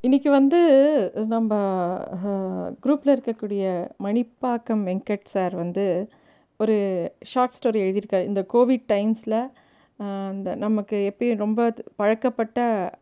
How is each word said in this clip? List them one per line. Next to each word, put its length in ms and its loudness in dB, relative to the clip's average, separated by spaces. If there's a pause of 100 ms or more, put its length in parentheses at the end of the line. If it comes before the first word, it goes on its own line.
இன்னைக்கு 260 2
வந்து 800 6 (160)
நம்ம, 280 0 (680)
அ, 40 -4 (560)
குரூப்ல 320 2
இருக்கக்கூடிய 720 -4 (160)
மணிப்பாக்கம் 840 -4
வெங்கட் 380 -4
சார் 320 -4
வந்து 540 -2 (480)
ஒரு 540 -2 (100)
ஷார்ட் 380 -2
ஸ்டோரி 200 0
எழுதியிருக்காரு. 440 -2
இந்த 300 -2
கோவிட் 340 2
டைம்ஸ்ல, 440 -2 (720)
அ, 300 -8
இந்த 240 -8
நமக்கு 640 -2
எப்பயும் 200 0
ரொம்ப 360 0 (220)
பழக்கப்பட்ட 920 0 (120)